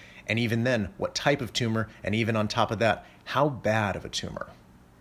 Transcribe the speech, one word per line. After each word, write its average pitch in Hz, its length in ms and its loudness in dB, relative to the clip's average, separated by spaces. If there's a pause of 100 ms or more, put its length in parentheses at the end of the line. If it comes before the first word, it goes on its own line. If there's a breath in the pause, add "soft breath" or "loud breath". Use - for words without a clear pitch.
(260 loud breath)
and 110 120 0
even 117 260 2
then, 117 320 2
what - 180 -4
type 143 260 2
of 110 120 -6
tumor, 110 360 0 (160 loud breath)
and 101 100 0
even 113 220 0
on 107 120 0
top 110 220 2
of 113 80 -2
that, 110 260 2 (200 loud breath)
how 143 240 2
bad 107 480 0
of - 80 -10
a - 40 -10
tumor. - 400 -8 (520)